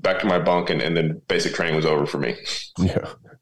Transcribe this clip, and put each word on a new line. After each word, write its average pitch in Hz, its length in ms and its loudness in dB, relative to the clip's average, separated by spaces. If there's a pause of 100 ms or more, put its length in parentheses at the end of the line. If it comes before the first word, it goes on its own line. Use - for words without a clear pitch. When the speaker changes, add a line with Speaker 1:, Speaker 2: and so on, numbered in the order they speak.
Speaker 1:
back 95 200 0
to 110 60 -2
my 90 120 4
bunk, 87 320 2
and, 85 100 0
and 82 160 0
then 80 320 0
basic 87 240 0
training 82 240 0
was 78 80 2
over 76 220 2
for 73 120 -6
me. 69 180 -2 (420)
Speaker 2:
Yeah, - 280 0 (360)